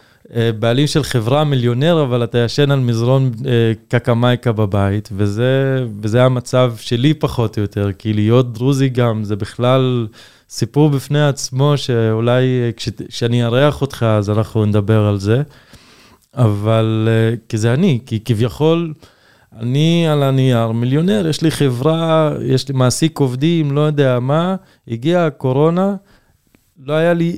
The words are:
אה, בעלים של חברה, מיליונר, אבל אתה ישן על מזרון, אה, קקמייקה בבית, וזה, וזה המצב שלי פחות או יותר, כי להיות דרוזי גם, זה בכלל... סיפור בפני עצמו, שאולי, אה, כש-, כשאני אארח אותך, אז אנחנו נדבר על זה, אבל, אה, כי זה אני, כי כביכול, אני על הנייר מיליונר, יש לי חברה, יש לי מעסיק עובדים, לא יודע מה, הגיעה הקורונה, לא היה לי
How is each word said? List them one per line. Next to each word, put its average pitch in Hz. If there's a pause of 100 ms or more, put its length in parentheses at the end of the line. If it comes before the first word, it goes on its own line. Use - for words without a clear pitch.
(400)
אה, 117
בעלים 117
של 143
חברה, 127
מיליונר, 139
אבל 123
אתה 120
ישן 139
על 139
מזרון, 123 (160)
אה, 135 (380)
קקמייקה 120
בבית, 101
וזה, 127 (180)
וזה 113
המצב 127
שלי 127
פחות 123
או 107
יותר, 101
כי 110
להיות 117
דרוזי 135
גם, 117
זה 104
בכלל... 123 (420)
סיפור 147
בפני 147
עצמו, 135
שאולי, 117 (240)
אה, 117
כש-, - (200)
כשאני 120
אארח 131
אותך, 135
אז 107
אנחנו 107
נדבר 104
על 101
זה, 110 (920)
אבל, 110
אה, 113 (120)
כי 113
זה 117
אני, 151
כי 110
כביכול, 151 (680)
אני 156
על 147
הנייר 131
מיליונר, 156
יש 151
לי 160
חברה, 156 (100)
יש 131
לי 139
מעסיק 131
עובדים, 143
לא 143
יודע 143
מה, 160 (320)
הגיעה 160
הקורונה, 160 (920)
לא 139
היה 165
לי 170